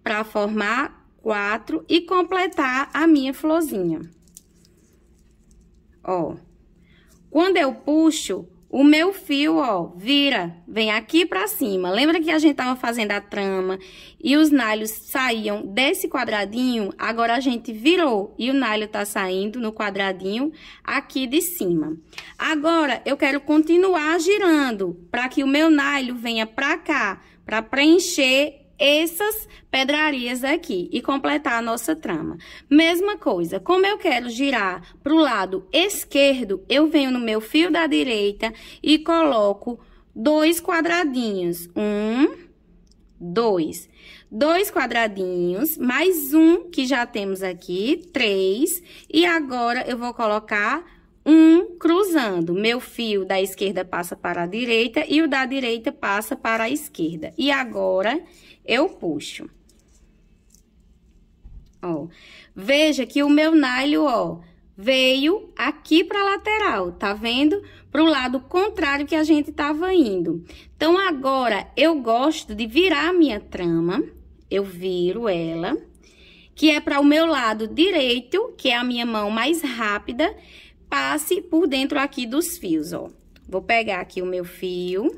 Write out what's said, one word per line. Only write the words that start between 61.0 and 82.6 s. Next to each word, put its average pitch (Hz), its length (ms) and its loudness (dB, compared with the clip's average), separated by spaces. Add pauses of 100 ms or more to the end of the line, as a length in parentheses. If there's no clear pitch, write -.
Ó, 165 260 -6 (460)
veja 269 520 2
que 285 160 -2
o 294 80 2
meu 311 240 4
nalho, 285 500 2
ó, 185 360 -2 (360)
veio 262 800 2
aqui 311 480 0
pra 415 180 -2
lateral, 392 720 -2
tá 202 220 -4
vendo? 254 480 0 (280)
Pro 311 140 2
lado 262 360 0
contrário 320 640 -2
que 330 80 -4
a 311 80 2
gente 302 300 2
tava 302 420 -2
indo. 180 500 0 (320)
Então, 339 220 2
agora, 262 800 -2
eu 311 240 4
gosto 240 540 -2
de 220 120 -4
virar 311 420 2
a 370 40 0
minha 285 280 2
trama. 175 600 -2 (480)
Eu 196 140 0
viro 185 640 -4
ela, 165 480 -4 (800)
que 311 160 4
é 302 100 2
pra 294 200 0
o 285 40 2
meu 302 220 6
lado 226 420 0
direito, 285 880 0
que 262 140 -2
é 240 60 2
a 240 80 -2
minha 240 200 -4
mão 214 260 -2
mais 254 320 -2
rápida, 240 720 -4 (540)
passe 285 520 -2
por 330 260 0
dentro 277 320 -2
aqui 269 280 -4
dos 277 320 -4
fios, 160 340 -4